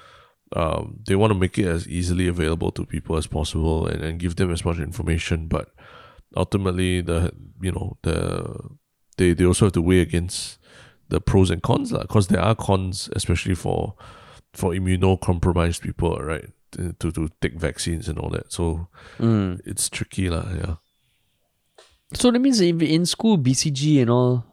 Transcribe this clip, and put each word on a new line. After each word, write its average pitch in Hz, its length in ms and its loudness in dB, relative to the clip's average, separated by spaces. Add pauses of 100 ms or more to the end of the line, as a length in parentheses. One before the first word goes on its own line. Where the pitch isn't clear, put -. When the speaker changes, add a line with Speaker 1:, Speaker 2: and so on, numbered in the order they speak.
(520)
Speaker 1:
um, 78 560 -4
they 98 80 2
wanna 104 200 4
make 90 220 0
it 104 100 0
as 82 200 -2
easily 87 400 0
available 85 440 0
to - 140 -8
people 80 300 -6
as 78 100 -2
possible 80 640 -2
and, 78 160 -4
and 82 160 -6
give 85 160 -4
them 92 160 0
as 82 140 -4
much 85 140 -2
information. 82 680 -2
But 82 220 -4 (640)
ultimately, 92 640 0
the, 85 320 0 (300)
you 92 100 -2
know, 92 320 -6
the, 50 720 -4 (400)
they, 90 160 4
they 85 140 4
also 90 220 6
have 90 120 2
to - 20 2
weigh 92 200 4
against 85 560 -2 (520)
the - 120 0
pros 95 280 4
and 85 140 -2
cons 233 300 0
lah. - 100 -4
'Cause 101 240 2
there - 140 2
are 107 120 2
cons, 95 640 -2
especially - 400 0
for, - 400 -4 (560)
for 90 220 -2
immunocompromised 90 1080 2
people, - 400 -2
right? 76 320 -6 (220)
To, 87 260 -6
to, 82 140 -2
to 80 160 -4 (100)
take 78 160 -2
vaccines 82 540 -4
and 80 100 -4
all 80 120 -6
that. 78 200 -6
So 82 380 -4 (280)
Speaker 2:
Mm. 104 460 0
Speaker 1:
it's - 240 -6
tricky - 420 -4
lah, 85 240 -4
yeah. 82 220 -6 (1400)
Speaker 2:
So 247 180 4
that 240 80 2
means 254 220 2
if 170 200 2
in 160 240 2
school, 220 320 2
B 131 160 2
C 151 180 0
G 143 300 4
and 113 80 2
all, 123 440 2